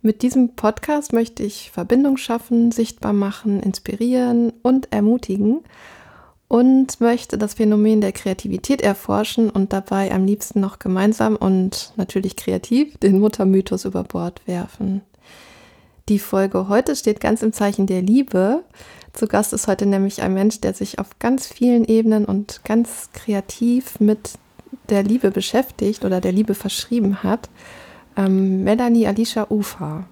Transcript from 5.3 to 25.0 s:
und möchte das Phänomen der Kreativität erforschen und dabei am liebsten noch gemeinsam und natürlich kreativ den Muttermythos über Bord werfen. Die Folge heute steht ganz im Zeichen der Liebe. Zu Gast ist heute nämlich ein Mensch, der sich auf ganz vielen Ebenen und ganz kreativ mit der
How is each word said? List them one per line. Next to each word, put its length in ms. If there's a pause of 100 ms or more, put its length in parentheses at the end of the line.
und 520
möchte 340
das 160
Phänomen 480
der 120
Kreativität 680
erforschen 680
und 240
dabei 360
am 140
liebsten 360
noch 180
gemeinsam 580
und 600
natürlich 400
kreativ 600
den 240
Muttermythos 640
über 180
Bord 440
werfen. 560 (1040)
Die 100
Folge 500
heute 280
steht 240
ganz 220
im 100
Zeichen 340
der 140
Liebe. 640 (480)
Zu 140
Gast 260
ist 160
heute 160
nämlich 380
ein 100
Mensch, 300
der 100
sich 260
auf 200
ganz 280
vielen 380
Ebenen 400
und 400
ganz 480
kreativ 880
mit 380 (500)
der 140